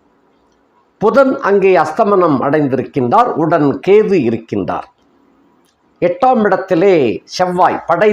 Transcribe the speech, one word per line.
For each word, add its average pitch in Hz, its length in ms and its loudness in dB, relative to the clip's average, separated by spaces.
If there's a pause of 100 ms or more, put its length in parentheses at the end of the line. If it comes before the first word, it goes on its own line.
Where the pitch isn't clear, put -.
(1000)
புதன் 262 420 2
அங்கே 190 340 2
அஸ்தமனம் 175 680 0
அடைந்திருக்கின்றார், 131 960 0
உடன் 151 340 0 (100)
கேது 196 420 2
இருக்கின்றார். 107 680 -6 (1120)
எட்டாம் 226 420 0
இடத்திலே 185 520 0 (400)
செவ்வாய், 180 500 -2
படை 175 260 0